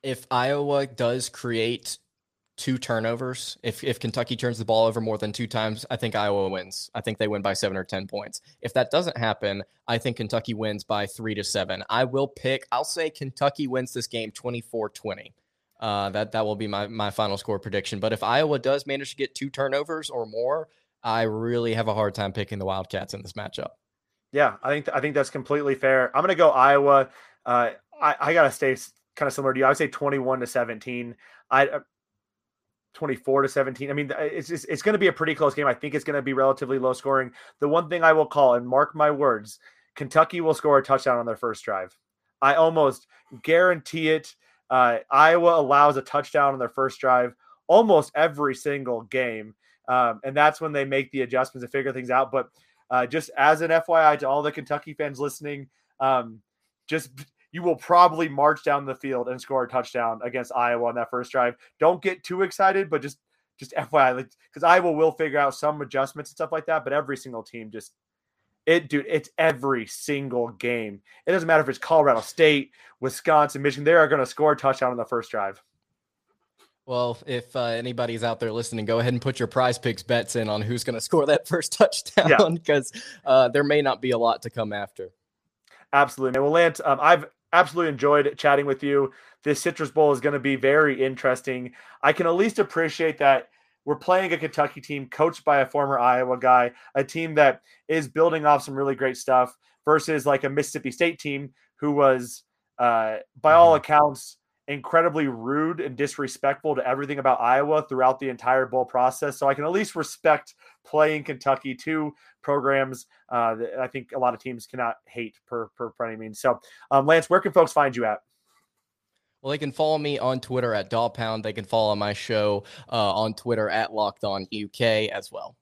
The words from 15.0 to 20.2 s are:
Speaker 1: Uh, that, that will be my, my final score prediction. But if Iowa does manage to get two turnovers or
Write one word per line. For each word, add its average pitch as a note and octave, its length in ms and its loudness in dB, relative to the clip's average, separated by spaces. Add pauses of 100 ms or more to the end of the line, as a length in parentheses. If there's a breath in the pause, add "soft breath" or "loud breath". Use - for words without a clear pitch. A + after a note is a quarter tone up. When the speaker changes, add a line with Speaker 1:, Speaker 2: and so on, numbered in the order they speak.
Speaker 1:
Uh, G2+ 300 -4
that, G#2 220 -4
that A2+ 120 -2
will G#2+ 120 -4
be G#2+ 100 -8
my, G2+ 220 -6
my G#2 240 -6
final G2+ 260 -4
score G2+ 220 -6
prediction. G2+ 400 -8
But A2 120 -2
if G#2+ 120 -6
Iowa C#3+ 340 0
does C3+ 300 -4
manage C#3 240 -8
to - 40 -18
get C3+ 200 -8
two C3+ 160 -8
turnovers C#3+ 580 -6
or A#2+ 160 -6